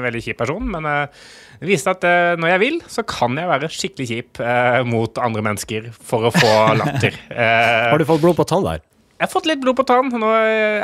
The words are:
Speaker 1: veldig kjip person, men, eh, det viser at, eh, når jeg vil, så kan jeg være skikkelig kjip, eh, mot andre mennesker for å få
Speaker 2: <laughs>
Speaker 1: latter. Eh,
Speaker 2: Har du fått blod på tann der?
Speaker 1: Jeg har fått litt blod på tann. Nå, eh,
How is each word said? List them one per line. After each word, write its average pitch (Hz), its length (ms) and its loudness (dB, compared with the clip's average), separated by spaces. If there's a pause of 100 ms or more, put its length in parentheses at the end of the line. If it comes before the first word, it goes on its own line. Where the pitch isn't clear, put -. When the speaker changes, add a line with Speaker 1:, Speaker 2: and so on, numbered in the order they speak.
Speaker 1:
veldig 117 160 -4
kjip 110 160 -10
person, 165 320 -6
men, 160 160 -8
eh, 147 400 -6 (340)
det 147 80 -8
viser 190 240 0
at, - 140 -2
eh, 175 320 4
når 165 160 0
jeg 185 80 2
vil, 302 240 0
så - 180 -6
kan 123 320 -2
jeg 175 140 -4
være 147 240 0
skikkelig - 340 -8
kjip, 113 320 -8
eh, 123 440 2
mot 113 340 -2
andre 113 240 -2
mennesker 110 500 -6
for 110 380 0
å - 20 -10
få 117 200 4 (160)
Speaker 2:
<laughs> 110 120 2
Speaker 1:
latter. 131 380 -2 (100)
Eh, 117 640 2
Speaker 2:
Har 147 80 4
du 156 80 2
fått 156 160 2
blod 170 160 4
på 151 80 2
tann 180 180 0
der? 80 160 -4 (400)
Speaker 1:
Jeg 175 60 2
har - 80 -12
fått 370 160 -2
litt 302 100 -2
blod 254 160 0
på 262 80 0
tann. 254 240 2
Nå, 233 240 -2
eh, 220 520 0